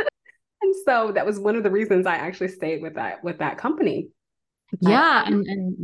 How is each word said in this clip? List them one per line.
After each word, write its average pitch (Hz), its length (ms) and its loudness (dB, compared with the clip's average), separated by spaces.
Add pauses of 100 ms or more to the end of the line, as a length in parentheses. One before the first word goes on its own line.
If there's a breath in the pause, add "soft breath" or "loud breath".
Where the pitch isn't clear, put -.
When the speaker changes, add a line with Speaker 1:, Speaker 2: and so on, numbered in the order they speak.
(640 soft breath)
Speaker 1:
And 392 120 4 (100)
so 226 280 2
that 196 120 0
was 202 140 -2
one 208 180 0
of 233 60 0
the 202 80 2
reasons 196 360 2
I 175 100 2
actually 175 320 -6
stayed 160 340 -6
with 160 140 -12
that, 110 280 -8
with 170 140 -6
that 151 180 -4
company. 247 520 -2 (720)
But 185 80 6
Speaker 2:
Yeah, 269 360 4
and, 202 200 0
and 190 380 -4